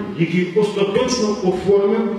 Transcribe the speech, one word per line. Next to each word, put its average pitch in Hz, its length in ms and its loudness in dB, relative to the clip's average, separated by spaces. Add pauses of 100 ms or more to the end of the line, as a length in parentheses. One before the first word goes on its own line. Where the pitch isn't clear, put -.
(180)
який 170 380 0
остаточно 202 760 0 (140)
оформив 202 760 2